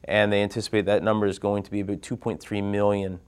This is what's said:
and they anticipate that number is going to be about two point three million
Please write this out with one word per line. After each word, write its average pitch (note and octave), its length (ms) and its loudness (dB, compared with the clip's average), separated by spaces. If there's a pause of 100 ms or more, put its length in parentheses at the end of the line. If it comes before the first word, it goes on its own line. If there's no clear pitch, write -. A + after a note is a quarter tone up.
and G#2 280 4
they G2+ 120 4
anticipate G#2 420 0
that G2+ 160 2
number G#2+ 240 2
is F#2 140 -2
going G2+ 240 0
to - 80 -12
be G2+ 80 -2
about G2 240 -4
two - 120 -8
point A2 240 -6
three G#2 220 -6
million G2+ 680 0